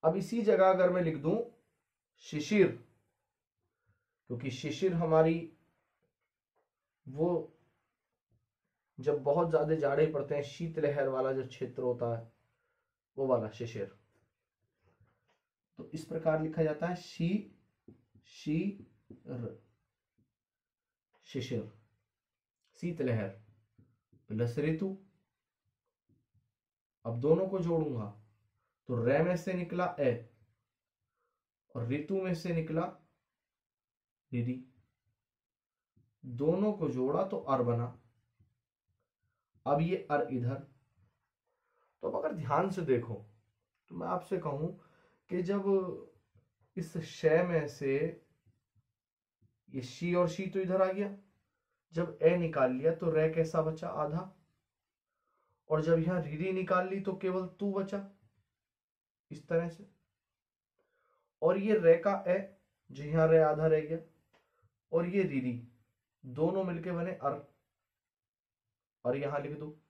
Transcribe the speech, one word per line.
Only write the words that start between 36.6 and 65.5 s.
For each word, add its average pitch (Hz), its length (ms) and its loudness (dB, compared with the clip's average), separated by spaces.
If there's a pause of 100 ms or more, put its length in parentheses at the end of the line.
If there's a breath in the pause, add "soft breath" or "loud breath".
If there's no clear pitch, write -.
को 160 180 -2
जोड़ा 135 340 0
तो - 140 -6
अर 127 260 0
बना। 117 320 0 (1700)
अब 143 160 2
ये 180 280 -2
अर 147 200 0
इधर, 127 240 -2 (1500)
तो - 60 -2
अब - 80 -4
अगर - 180 -2
ध्यान 156 360 0
से 185 140 -6
देखो 117 300 0 (760)
तो 170 40 -18
मैं 170 140 -8
आपसे 180 300 -4
कहूं 151 300 -4 (600 soft breath)
कि 180 120 -2
जब 196 220 -2 (1120)
इस 170 220 -6
शय 160 460 2
में 165 240 0
से 135 280 -2 (1700)
ये 135 160 -8
शी 175 300 -4
और 175 140 6
शी 190 180 -6
तो 190 140 -4
इधर 185 220 2
आ 190 100 2
गया, 202 240 -4 (800)
जब 165 280 -4
ए 170 160 8
निकाल 156 340 2
लिया 147 220 2
तो 165 160 -2
रे 156 200 4
कैसा 160 320 0
बचा, 156 260 -4
आधा, 160 480 -4 (1300)
और 156 120 2
जब 165 160 4
यहां 170 240 0
रीरी 156 300 -4
निकाल 185 360 0
ली 196 120 -4
तो 190 140 -4
केवल 185 320 -2 (120)
तू 202 140 -2
बचा, 196 360 -4 (1200)
इस 156 180 -16
तरह 170 200 0
से, - 180 -14 (1600)
और 185 160 4
ये 208 180 2
रे 165 220 8
का 202 140 2 (160)
ए 185 100 2 (520)
जो 139 140 -14
यहां 160 240 4
रे 160 120 8
आधा 151 260 4
रह 156 160 4
गया 160 160 -6 (960)
और 170 160 2
ये 190 160 2
रीरी 131 280 -2 (720)